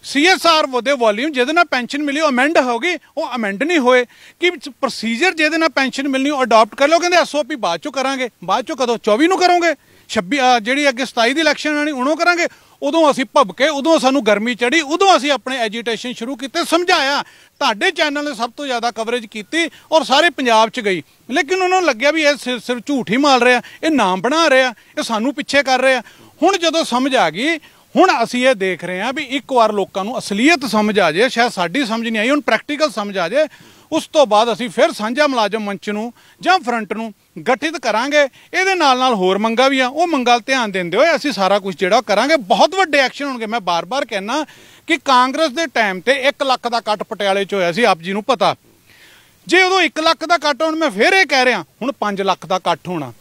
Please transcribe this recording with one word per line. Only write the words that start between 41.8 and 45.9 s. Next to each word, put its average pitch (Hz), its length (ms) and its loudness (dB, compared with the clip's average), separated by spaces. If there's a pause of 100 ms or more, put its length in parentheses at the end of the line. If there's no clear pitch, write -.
ਕਰਾਂਗੇ। 233 340 2
ਬਹੁਤ 269 400 2
ਵੱਡੇ 349 220 0
ਐਕਸ਼ਨ 269 280 -2
ਹੋਣਗੇ। 254 200 -6
ਮੈਂ 220 140 -4
ਬਾਰ-ਬਾਰ 180 460 -4
ਕਹਿਣਾ 226 400 -4 (420)
ਕਿ 320 100 0
ਕਾਂਗਰਸ 269 540 2
ਦੇ 320 160 -4
ਟਾਈਮ 208 300 -2